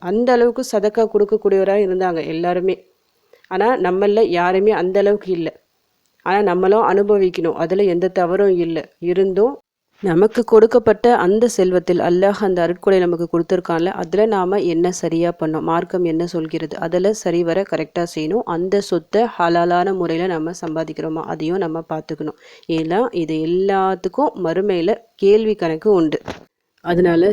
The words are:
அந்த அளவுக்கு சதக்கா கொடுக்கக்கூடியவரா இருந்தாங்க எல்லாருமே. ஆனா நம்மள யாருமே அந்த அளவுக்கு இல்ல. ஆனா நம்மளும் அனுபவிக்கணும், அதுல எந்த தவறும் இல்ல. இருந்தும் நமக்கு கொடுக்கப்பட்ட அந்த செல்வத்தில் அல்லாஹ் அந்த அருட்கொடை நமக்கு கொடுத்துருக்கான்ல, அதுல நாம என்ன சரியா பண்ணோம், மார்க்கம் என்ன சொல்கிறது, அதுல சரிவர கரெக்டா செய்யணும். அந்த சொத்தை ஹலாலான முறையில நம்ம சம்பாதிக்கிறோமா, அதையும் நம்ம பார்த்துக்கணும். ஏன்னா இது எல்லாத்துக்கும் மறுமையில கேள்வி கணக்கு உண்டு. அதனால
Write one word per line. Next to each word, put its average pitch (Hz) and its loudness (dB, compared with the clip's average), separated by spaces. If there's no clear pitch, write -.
அந்த 220 0
அளவுக்கு 240 2
சதக்கா 214 0
கொடுக்கக்கூடியவரா 202 2
இருந்தாங்க 185 0
எல்லாருமே. 180 -2
ஆனா 196 2
நம்மள 202 2
யாருமே 185 2
அந்த 185 0
அளவுக்கு 202 0
இல்ல. 170 -4
ஆனா 196 0
நம்மளும் 190 2
அனுபவிக்கணும், 185 0
அதுல 185 0
எந்த 180 0
தவறும் 185 0
இல்ல. 165 -4
இருந்தும் 190 0
நமக்கு 190 2
கொடுக்கப்பட்ட 220 4
அந்த 202 2
செல்வத்தில் 180 0
அல்லாஹ் 190 2
அந்த 185 0
அருட்கொடை 180 2
நமக்கு 175 0
கொடுத்துருக்கான்ல, 170 -2
அதுல 180 0
நாம 196 0
என்ன 170 0
சரியா 170 -2
பண்ணோம், 156 -4
மார்க்கம் 175 -2
என்ன 165 -2
சொல்கிறது, 160 -6
அதுல 180 0
சரிவர 175 -2
கரெக்டா 165 -6
செய்யணும். 165 -4
அந்த 185 -2
சொத்தை 190 -2
ஹலாலான 175 0
முறையில 170 -2
நம்ம 160 -4
சம்பாதிக்கிறோமா, 160 -8
அதையும் 165 -4
நம்ம 165 -6
பார்த்துக்கணும். 156 -8
ஏன்னா 160 -2
இது 160 -4
எல்லாத்துக்கும் 190 -2
மறுமையில 180 0
கேள்வி 214 2
கணக்கு 165 -2
உண்டு. 160 2
அதனால 175 2